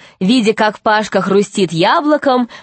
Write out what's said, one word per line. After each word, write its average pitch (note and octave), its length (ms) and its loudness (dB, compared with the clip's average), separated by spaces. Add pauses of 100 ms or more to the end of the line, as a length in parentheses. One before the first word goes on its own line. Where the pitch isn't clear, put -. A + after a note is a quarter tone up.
(200)
видя, G#3+ 340 2
как G#3+ 260 -2
Пашка G#3+ 420 0
хрустит G3 520 0
яблоком, B3+ 760 0 (140)